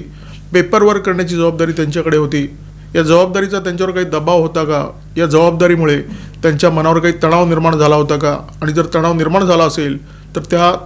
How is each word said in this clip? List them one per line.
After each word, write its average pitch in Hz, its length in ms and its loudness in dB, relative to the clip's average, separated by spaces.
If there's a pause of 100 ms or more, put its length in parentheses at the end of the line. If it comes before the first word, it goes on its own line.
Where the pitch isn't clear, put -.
(520)
पेपरवर्क 202 500 2
करण्याची 180 340 -2
जबाबदारी 165 360 0
त्यांच्याकडे 156 440 -2
होती. 143 300 -2 (480)
या 165 80 2
जबाबदारीचा 185 560 2
त्यांच्यावर 185 340 -4
काही 180 160 -2
दबाव 156 340 0
होता 160 220 -2
का? 147 200 -2 (320)
या 165 100 0
जबाबदारीमुळे 165 760 2 (420)
त्यांच्या 160 280 2
मनावर 160 280 2
काही 170 240 0
तणाव 170 260 2
निर्माण 165 300 0
झाला 151 160 4
होता 147 220 0
का? 143 200 -2 (260)
आणि 151 100 -2
जर 156 220 0
तणाव 170 200 0
निर्माण 165 320 0
झाला 170 180 4
असेल, 143 340 -2 (380)
तर 170 40 -6 (100)
त्या 175 220 4 (140)